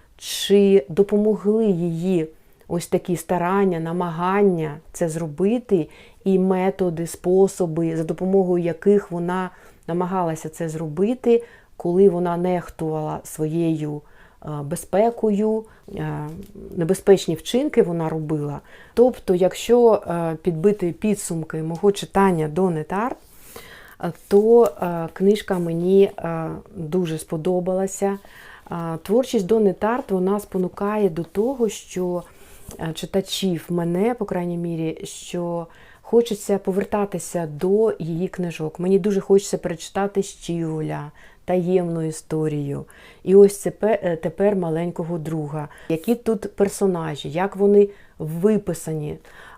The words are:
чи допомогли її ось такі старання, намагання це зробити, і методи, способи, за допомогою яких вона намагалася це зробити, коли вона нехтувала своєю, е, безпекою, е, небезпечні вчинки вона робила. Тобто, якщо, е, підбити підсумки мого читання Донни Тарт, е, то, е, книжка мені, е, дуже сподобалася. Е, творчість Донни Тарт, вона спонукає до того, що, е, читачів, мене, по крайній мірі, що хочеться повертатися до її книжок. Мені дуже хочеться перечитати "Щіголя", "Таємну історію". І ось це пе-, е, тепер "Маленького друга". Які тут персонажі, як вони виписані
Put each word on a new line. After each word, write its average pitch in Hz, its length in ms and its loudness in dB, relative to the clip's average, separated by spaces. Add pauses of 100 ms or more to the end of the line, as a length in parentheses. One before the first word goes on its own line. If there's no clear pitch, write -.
(180)
чи 196 720 4
допомогли 208 760 2
її 170 640 0 (400)
ось 170 200 -4
такі 180 280 -2
старання, 180 640 0
намагання 175 1000 0 (140)
це 170 180 -2
зробити, 170 800 0 (340)
і 190 160 2
методи, 185 680 0
способи, 170 880 0
за 165 60 -2
допомогою 180 600 0
яких 202 480 2
вона 180 380 -4 (380)
намагалася 175 640 -4
це 165 200 -8
зробити, 196 720 0 (340)
коли 185 320 4
вона 175 280 0
нехтувала 160 840 -4
своєю, 156 800 -2 (440)
е, 156 40 -10 (140)
безпекою, 220 1040 0 (300)
е, 151 340 -8 (460)
небезпечні 180 600 2
вчинки 247 480 0
вона 165 260 -2
робила. 151 500 -4 (340)
Тобто, 226 420 2
якщо, 214 720 4
е, 170 340 -4
підбити 180 500 0
підсумки 165 720 -4
мого 170 280 0
читання 185 560 0
Донни 160 360 -2
Тарт, 220 340 -6 (840)
е, 175 80 -4 (160)
то, 226 360 8 (180)
е, 175 320 -4
книжка 196 460 2
мені, 180 580 4
е, 160 320 -6 (260)
дуже 160 420 -2
сподобалася. 185 1000 -2 (540)
Е, 165 320 -6
творчість 233 420 0
Донни 208 280 4
Тарт, 233 380 -2
вона 190 280 0
спонукає 202 680 -2
до 165 140 -6
того, 233 460 -2
що, 180 540 -6 (560)
е, 160 140 -6
читачів, 190 760 -4
мене, 175 440 0
по 226 120 -6
крайній 175 320 -4
мірі, 165 460 -4
що 170 640 -8 (340)
хочеться 226 560 2
повертатися 190 880 -4
до 190 520 2
її 170 280 -4
книжок. 165 520 -6
Мені 185 200 4
дуже 196 220 0
хочеться 196 360 2
перечитати 196 640 -4
"Щіголя", 156 880 -6 (340)
"Таємну 175 560 0
історію". 151 840 -4 (380)
І 185 120 4
ось 202 260 10
це 175 100 -4
пе-, 214 320 0
е, 175 120 0
тепер 196 400 0
"Маленького 170 600 -4
друга". 151 500 -6 (220)
Які 165 260 0
тут 226 400 -4
персонажі, 170 760 -2
як 185 260 -4
вони 202 340 6 (300)
виписані 165 960 -2 (400)